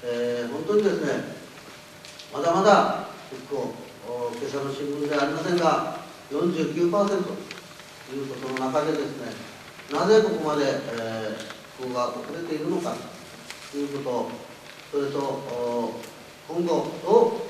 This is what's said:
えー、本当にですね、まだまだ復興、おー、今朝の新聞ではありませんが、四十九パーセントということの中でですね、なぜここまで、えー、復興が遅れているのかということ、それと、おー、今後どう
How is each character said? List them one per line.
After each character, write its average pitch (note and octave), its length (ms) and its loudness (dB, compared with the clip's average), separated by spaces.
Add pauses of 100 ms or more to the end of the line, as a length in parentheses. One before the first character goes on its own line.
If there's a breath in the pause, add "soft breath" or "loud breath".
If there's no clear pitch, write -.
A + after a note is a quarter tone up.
え A#2+ 420 0
ー、 C3 80 -6
本 D#3 100 -4
当 G#3 120 2
に G#3 80 8
で F#3+ 80 6
す D#3 140 0
ね、 - 180 0 (1080)
ま C#3 80 -6
だ E3+ 140 4
ま F#3 80 6
だ - 460 8 (240)
復 - 240 -8
興、 A#2+ 180 -2 (340)
お A#2+ 220 -2
ー、 A2+ 80 -6
今 C3+ 100 -4
朝 C#3 160 -2
の C#3 80 -2
新 C#3+ 220 -4
聞 D3 160 -2
で D3 60 2
は C#3+ 80 4
あ - 20 4
り D#3 80 0
ま E3 100 -4
せ F3 100 0
ん F3 40 4
が、 D#3+ 400 4 (320)
四 D#3 240 2
十 D#3 120 2 (100)
九 E3+ 160 4
パ G3+ 100 4
ー G3+ 80 4
セ G3+ 60 2
ン - 80 2
ト - 100 -4
と - 840 -14
い C#3 60 -4
う C3+ 60 -4
こ C3 80 -6 (120)
と C3 140 -4
の C3 60 0
中 D3+ 180 2
で D#3+ 60 2
で C#3+ 80 0
す C3+ 180 -4
ね、 B2 160 -8 (580)
な E3 140 2
ぜ G#3+ 160 10
こ - 100 4
こ D#3 180 0
ま D3 80 2
で、 C#3 100 4
え A2+ 640 -2
ー、 - 480 -12
復 B2+ 80 -6
興 B2+ 80 -4
が B2 140 0
遅 A#2+ 100 -8 (160)
れ E3+ 80 -6
て D#3+ 120 -4
い - 20 -2
る D3+ 120 -2
の F3+ 120 2
か - 120 -2 (760)
と C#3+ 60 -6
い C#3+ 80 0
う C#3 180 -6
こ A#2+ 260 -2 (640)
と、 D3 80 0
そ C#3 60 2
れ C3+ 60 -2
と、 C#3+ 80 -2
お A#2+ 760 -2 (540)
ー、 D#3 40 -6
今 F3 140 2
後 D#3 240 2 (120)
ど A3+ 360 8
う - 100 -6